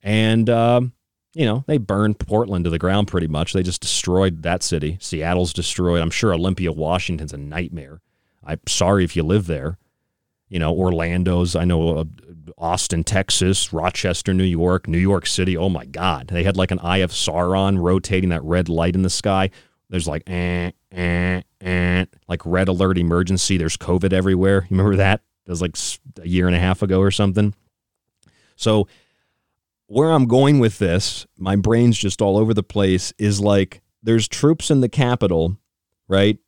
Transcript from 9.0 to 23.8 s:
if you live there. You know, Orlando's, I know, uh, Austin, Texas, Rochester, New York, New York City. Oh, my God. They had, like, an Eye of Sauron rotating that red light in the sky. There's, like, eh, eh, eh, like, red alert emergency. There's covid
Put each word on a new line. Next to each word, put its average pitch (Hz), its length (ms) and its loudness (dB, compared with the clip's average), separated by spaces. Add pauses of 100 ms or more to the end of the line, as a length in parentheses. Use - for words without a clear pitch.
if 82 120 -2
you 82 80 0
live 92 240 2
there. 78 300 -6 (720)
You 92 100 -4
know, 80 140 0
Orlando's, 87 840 0
I 85 100 0
know, 82 320 2
uh, 80 60 -4 (540)
Austin, 85 460 -2
Texas, - 720 0
Rochester, 90 600 -2
New 92 100 2
York, 90 440 0
New 82 120 0
York 95 260 2
City. 90 320 -2
Oh, 92 120 0
my 87 160 -4
God. 78 420 -4
They 87 160 -2
had, 95 140 0
like, 92 120 0
an 92 100 -2
Eye 87 180 -2
of 92 140 0
Sauron 92 680 0
rotating 92 500 0
that 82 140 -2
red 85 260 0
light 85 240 0
in 95 80 0
the 92 80 0
sky. 95 400 -2 (400)
There's, 87 180 -4
like, 80 220 -8
eh, 87 420 -4 (200)
eh, 90 500 -2 (200)
eh, 90 440 0 (220)
like, 87 180 -6
red 90 220 0
alert 92 320 2
emergency. 87 580 0
There's 80 200 -2
covid 90 360 0